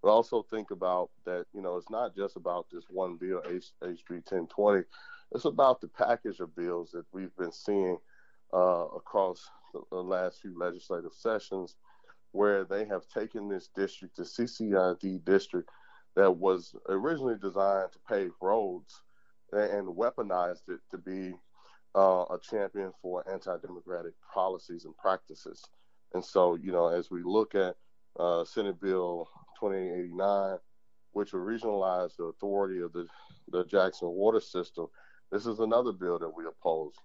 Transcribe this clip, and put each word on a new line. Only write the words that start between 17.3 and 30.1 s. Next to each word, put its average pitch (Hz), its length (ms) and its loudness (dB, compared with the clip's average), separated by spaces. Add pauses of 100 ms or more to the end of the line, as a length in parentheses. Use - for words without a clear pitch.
designed 98 540 0
to - 80 -20 (100)
pave 98 220 0 (100)
roads, 98 640 -2 (500)
a-, 104 240 2
and 98 120 -4
weaponized 90 800 -2
it 90 120 -8 (120)
to 95 60 -10
be, 92 360 -8 (640)
uh, 92 340 8
a 90 100 -4
champion 98 520 -4 (100)
for 90 260 -6
anti-democratic 90 840 -8 (200)
policies 92 520 -4
and 82 120 -18
practices. - 640 -4 (540)
And 92 100 -2
so, 90 300 6
you 90 160 -6
know, 87 160 4
as 85 240 0
we 87 140 -6
look 104 320 2
at, 92 180 2 (440)
uh, 85 260 2
Senate 98 360 -4
Bill 90 480 -2 (300)
twenty-eight 92 460 -2
eighty-nine, 95 520 0 (560)